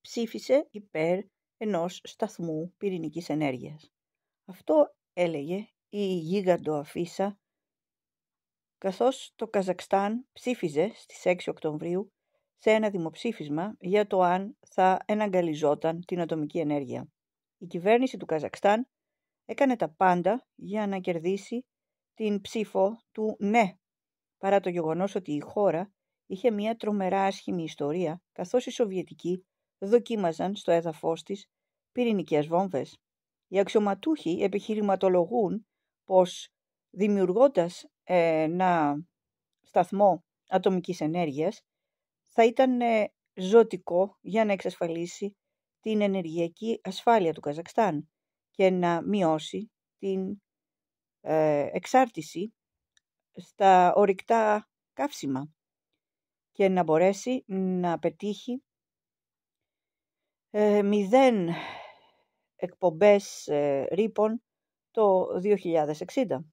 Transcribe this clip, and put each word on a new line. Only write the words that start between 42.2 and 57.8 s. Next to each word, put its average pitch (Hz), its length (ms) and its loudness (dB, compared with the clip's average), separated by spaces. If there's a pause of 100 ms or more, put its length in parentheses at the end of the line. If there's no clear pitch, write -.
θα - 220 2
ήταν, 247 360 2
ε, 226 320 0 (220)
ζωτικό 190 840 2
για 214 240 -2
να 208 80 0
εξασφαλίσει 180 840 -6 (440)
την 220 200 0
ενεργειακή 180 840 -2
ασφάλεια 190 500 2
του - 80 -8
Καζακστάν 160 680 -2 (420)
και 190 200 4
να 175 320 0
μειώσει 190 680 -2 (280)
την, 190 440 -6 (800)
ε, 151 520 0
εξάρτηση 202 840 -2 (840)
στα 185 580 6
ορυκτά 214 720 2 (240)
καύσιμα 147 600 -8 (1000)
και 196 160 2
να 185 140 2
μπορέσει 190 640 2
να 185 520 -2